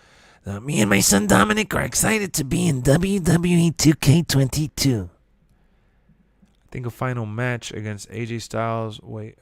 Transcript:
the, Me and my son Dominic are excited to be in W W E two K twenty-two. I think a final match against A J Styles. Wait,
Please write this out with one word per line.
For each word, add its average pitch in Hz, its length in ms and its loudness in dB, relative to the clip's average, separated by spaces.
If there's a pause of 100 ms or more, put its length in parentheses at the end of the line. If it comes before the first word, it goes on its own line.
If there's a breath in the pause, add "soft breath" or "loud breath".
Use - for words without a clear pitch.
(440 soft breath)
the, 101 180 -10
Me 147 200 -2
and 208 80 0
my 202 100 4
son 202 280 2
Dominic 208 460 4
are 143 80 -2
excited 202 520 -2
to 151 100 -4
be 160 240 -2
in 139 140 0
W 175 380 2
W 175 380 2
E 170 140 4
two 151 240 4
K 156 280 4
twenty-two. 135 880 -2 (1500)
I - 80 -20
think 127 140 -10
a 117 60 -8
final 123 340 -6
match 120 460 -6
against 104 400 -10
A 117 140 -8
J 113 140 -8
Styles. 113 600 -6
Wait, 110 400 -16